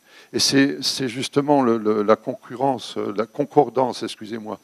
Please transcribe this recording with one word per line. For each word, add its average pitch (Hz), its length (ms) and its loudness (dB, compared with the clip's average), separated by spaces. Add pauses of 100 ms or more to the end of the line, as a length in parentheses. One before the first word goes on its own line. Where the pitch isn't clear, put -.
(340)
Et 117 60 0
c'est, 139 440 2
c'est - 240 -4
justement 139 540 0
le, 117 160 2
le, 107 260 0
la 104 140 6
concurrence, 127 800 -6
euh, 107 180 -4
la 107 120 -2
concordance, 123 760 0
excusez-moi, 107 600 -10